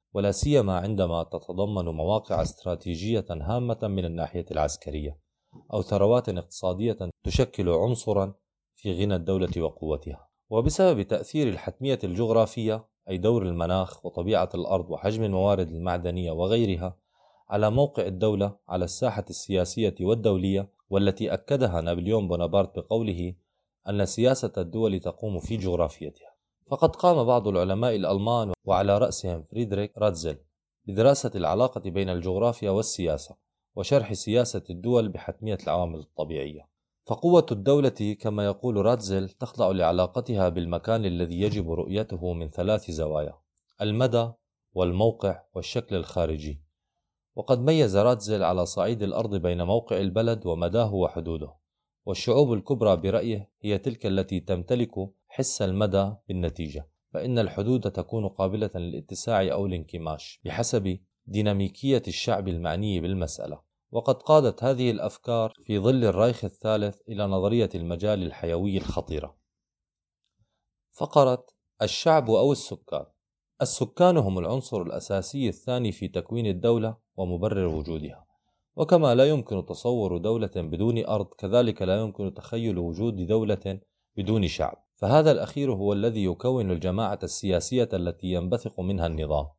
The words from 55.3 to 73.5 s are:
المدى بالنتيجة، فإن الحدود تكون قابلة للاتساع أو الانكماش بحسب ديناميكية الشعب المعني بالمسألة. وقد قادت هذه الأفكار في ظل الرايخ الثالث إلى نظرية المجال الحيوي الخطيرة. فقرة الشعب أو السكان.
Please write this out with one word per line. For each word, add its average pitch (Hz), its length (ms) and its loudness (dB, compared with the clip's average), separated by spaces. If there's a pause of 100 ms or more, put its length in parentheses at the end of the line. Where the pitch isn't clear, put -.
المدى 98 520 2 (140)
بالنتيجة، 82 600 -6 (240)
فإن 120 260 -2
الحدود 107 520 0
تكون 104 360 -4
قابلة 98 480 -2
للاتساع 92 760 -2
أو 92 140 -2
الانكماش 82 800 -8
بحسب 95 520 -2 (280)
ديناميكية 104 800 0
الشعب 98 400 -2
المعني 87 520 -2
بالمسألة. 82 720 -6 (200)
وقد 127 240 0
قادت 139 480 4
هذه 127 280 2
الأفكار 110 640 -4 (120)
في 104 140 0
ظل 120 260 4
الرايخ 107 400 4
الثالث 104 640 -2
إلى 101 180 -2
نظرية 98 480 2
المجال 90 480 -2
الحيوي 85 540 -2
الخطيرة. - 580 -6 (1600)
فقرة 131 540 2 (360)
الشعب 143 480 4
أو 113 220 6
السكان. - 540 -6 (560)